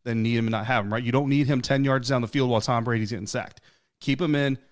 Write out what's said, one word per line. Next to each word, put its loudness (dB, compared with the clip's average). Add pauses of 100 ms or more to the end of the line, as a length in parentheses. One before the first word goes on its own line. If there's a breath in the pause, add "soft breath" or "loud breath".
than -2
need 2
him 2
and 0
not -2
have 0
him, -4
right? -2
You -2
don't 2
need 2
him 2
ten 0
yards 0
down 2
the -2
field 0
while 2
Tom 0
Brady's -2
getting -8
sacked. -8 (420 soft breath)
Keep 0
him 2
in. 0 (120)